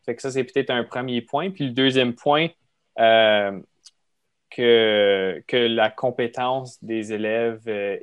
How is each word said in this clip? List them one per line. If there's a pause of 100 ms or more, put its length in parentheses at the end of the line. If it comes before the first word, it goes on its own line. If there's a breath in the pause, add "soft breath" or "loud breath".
Fait
que
ça,
c'est
peut-être
un
premier
point.
Puis
le
deuxième
point, (520)
euh, (920)
que,
que
la
compétence
des
élèves,
euh,